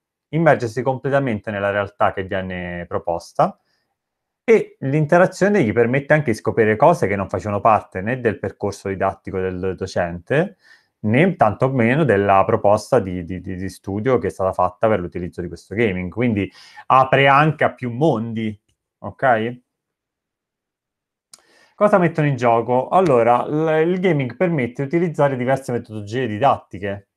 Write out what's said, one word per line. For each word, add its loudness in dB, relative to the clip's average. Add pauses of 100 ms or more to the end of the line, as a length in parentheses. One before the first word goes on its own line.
(340)
immergersi 2
completamente -2
nella -2
realtà 0
che -6
viene -8
proposta, -4 (840)
e 2
l'interazione 2
gli 0
permette 0
anche 0
di -2
scoprire 0
cose 2
che -2
non -4
facevano -4
parte 0
né -4
del -2
percorso -8
didattico -4
del -4
docente, -4 (440)
né 2
tantomeno 2
della 4
proposta 2
di, -6
di, -10
di, -10
di -8
studio -2
che -2
è -4
stata -4
fatta -2
per 0
l'utilizzo -8
di -8
questo -16
gaming. -2
Quindi -2 (360)
apre 4
anche 4
a 2
più -10
mondi, -4 (420)
ok? -2 (2250)
Cosa 4
mettono 2
in 0
gioco? 2
Allora, 4
l-, 0
il -2
gaming 0
permette -2
di -2
utilizzare 0
diverse -2
metodologie -6
didattiche, -4